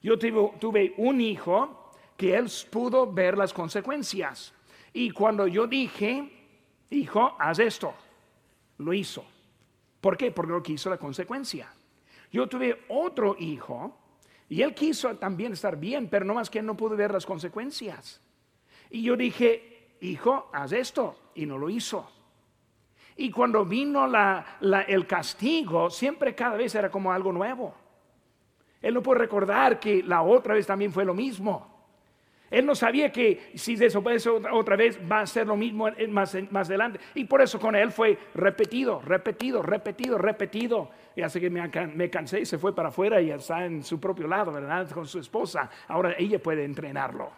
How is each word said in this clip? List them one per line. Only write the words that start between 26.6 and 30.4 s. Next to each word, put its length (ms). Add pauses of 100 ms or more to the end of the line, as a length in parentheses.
era 160
como 200
algo 200
nuevo. 420 (1080)
Él 120
no 80
puede 180
recordar 600
que 240
la 180
otra 320